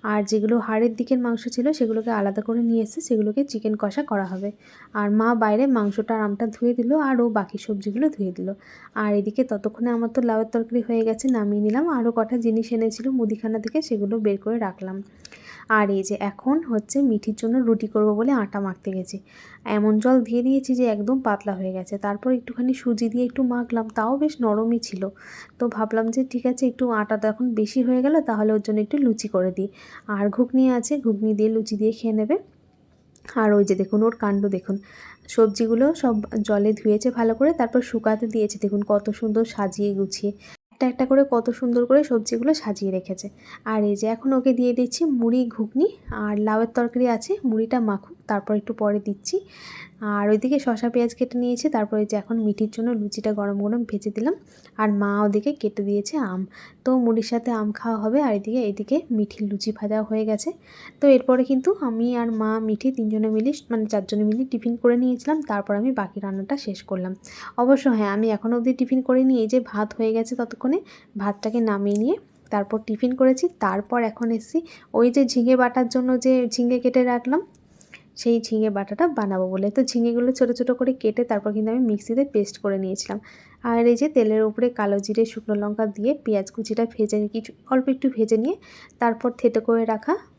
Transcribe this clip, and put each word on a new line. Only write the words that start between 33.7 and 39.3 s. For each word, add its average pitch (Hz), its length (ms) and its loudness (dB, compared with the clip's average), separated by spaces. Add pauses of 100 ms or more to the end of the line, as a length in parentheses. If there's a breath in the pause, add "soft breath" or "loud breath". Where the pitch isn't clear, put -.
দেখুন 196 280 0
ওর 226 140 2
কাণ্ড 202 300 0
দেখুন, 196 300 -2 (520 loud breath)
সবজিগুলো 226 640 4
সব 247 200 2 (260)
জলে 208 320 2
ধুয়েছে 214 380 2
ভালো 233 240 0
করে, 269 200 4
তারপর 247 280 2
শুকাতে 220 440 -2
দিয়েছে। 214 320 -2
দেখুন 202 240 -2
কত 208 280 0
সুন্দর 220 340 0